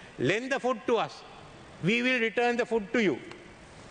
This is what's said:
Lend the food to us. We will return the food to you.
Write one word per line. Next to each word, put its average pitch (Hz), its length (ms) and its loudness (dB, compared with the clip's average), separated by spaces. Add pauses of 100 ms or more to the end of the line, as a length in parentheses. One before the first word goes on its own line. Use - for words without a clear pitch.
(160)
Lend 208 340 0
the 269 80 0
food 247 240 0
to 240 160 2
us. 156 240 -4 (560)
We 220 240 2
will 254 180 2
return 240 360 2
the 226 100 0
food 220 260 -2
to 247 80 4
you. 175 180 4 (720)